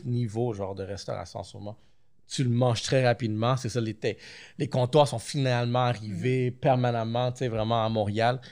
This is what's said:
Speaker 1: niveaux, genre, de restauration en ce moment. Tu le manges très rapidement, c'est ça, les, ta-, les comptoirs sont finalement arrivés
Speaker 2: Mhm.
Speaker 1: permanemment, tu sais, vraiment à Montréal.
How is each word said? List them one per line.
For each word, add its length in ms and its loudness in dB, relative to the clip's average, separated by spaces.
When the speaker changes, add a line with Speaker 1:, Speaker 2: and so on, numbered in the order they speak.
Speaker 1:
niveaux, 500 -2
genre, 220 -6
de 80 -6
restauration 560 -8
en 20 -10
ce 140 -16
moment. 200 -12
Tu 160 -2
le 60 2
manges 320 2
très 220 2
rapidement, 520 2
c'est 120 -6
ça, 120 -2
les, 140 -2
ta-, 180 -2
les 100 -2
comptoirs 400 4
sont 100 -4
finalement 640 0
arrivés 720 0
Speaker 2:
Mhm. 60 -14
Speaker 1:
permanemment, 720 2
tu 60 -12
sais, 100 -2
vraiment 360 2
à 40 2
Montréal. 520 2